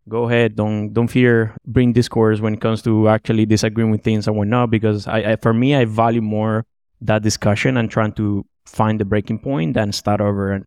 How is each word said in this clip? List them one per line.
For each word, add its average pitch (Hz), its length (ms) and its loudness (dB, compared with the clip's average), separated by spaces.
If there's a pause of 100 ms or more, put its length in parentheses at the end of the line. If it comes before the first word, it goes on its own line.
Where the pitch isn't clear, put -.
go 117 180 -4
ahead, 117 280 2
don't, 107 360 -2
don't 117 160 0
fear, 117 480 2 (120)
bring 123 260 2
discourse 110 480 2
when 110 140 -2
it 107 60 -10
comes 113 200 -2
to 107 280 2
actually 110 360 2
disagreeing 110 460 0
with 107 120 -2
things 107 220 0
and 107 100 0
whatnot," 110 360 0
because 107 360 0
I, 110 260 -2
I, - 20 0
for 113 180 0
me, 127 220 2
I 127 100 4
value 113 380 0
more 107 420 -2 (360)
that 110 200 0
discussion 107 560 0
and 113 140 -2
trying 107 220 -2
to 101 300 -2 (220)
find 110 340 0
the 104 60 -2
breaking 107 320 -2
point 139 380 -4
than 107 160 0
start 104 280 -2
over 101 320 -2
and, 98 160 -6